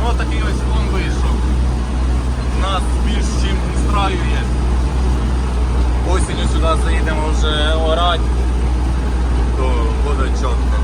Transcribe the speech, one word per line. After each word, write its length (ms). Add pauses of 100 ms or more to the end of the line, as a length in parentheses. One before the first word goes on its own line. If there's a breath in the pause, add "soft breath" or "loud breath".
Ну, 140
такий 260
ось 260
фон 240
вийшов. 420 (1300)
Нас 200 (240)
більш 200 (160)
чим 160 (180)
устраює. 640 (1700)
Осінню 440
сюди 320
заїдемо 360 (120)
вже 400
орать, 480 (1400)
то 280 (200)
буде 240
чітко. 540